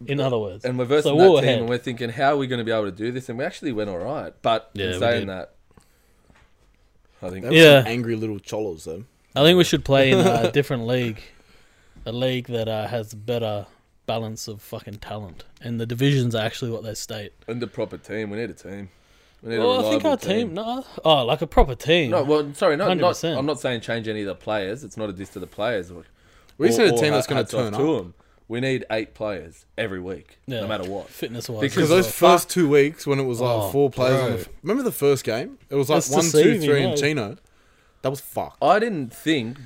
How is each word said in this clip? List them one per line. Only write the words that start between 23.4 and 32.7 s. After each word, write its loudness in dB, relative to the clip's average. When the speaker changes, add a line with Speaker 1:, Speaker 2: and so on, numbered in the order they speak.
Speaker 2:
not -2
saying -4
change -6
any -4
of -4
the -6
players. -4
It's -16
not -4
a -8
diss -12
to -12
the -10
players. -4
Or, -18
Speaker 3:
We 2
just 4
Speaker 2:
or, 6
Speaker 3:
need 4
a 2
team 2
Speaker 2:
or 2
Speaker 3:
that's -2
gonna 0
Speaker 2:
hats -6
off 0
Speaker 3:
turn -8
Speaker 2:
to 0
Speaker 3:
up. -4
Speaker 2:
'em. -20
We -6
need -2
eight -4
players -10
every -6
week, -12
Speaker 1:
Yeah, -6
Speaker 2:
no -6
matter -4
what. -10
Speaker 1:
fitness-wise -8
Speaker 2:
Because -2
Speaker 3:
Because 2
those 4
Speaker 1:
as -4
well. 8
Speaker 3:
first -4
two 2
weeks 4